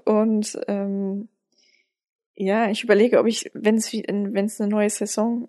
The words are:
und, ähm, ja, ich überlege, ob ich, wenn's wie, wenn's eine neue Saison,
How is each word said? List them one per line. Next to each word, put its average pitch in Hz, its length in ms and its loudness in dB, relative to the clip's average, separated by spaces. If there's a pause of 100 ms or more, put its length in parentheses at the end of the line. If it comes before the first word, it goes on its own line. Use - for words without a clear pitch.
und, 214 640 2
ähm, 196 640 -4 (1040)
ja, 208 340 0
ich 220 160 -4
überlege, 214 340 6
ob - 80 4
ich, - 280 -2
wenn's 220 360 0
wie, 214 160 -6
wenn's 202 540 -2
eine 214 80 -2
neue 208 220 0
Saison, 226 580 -4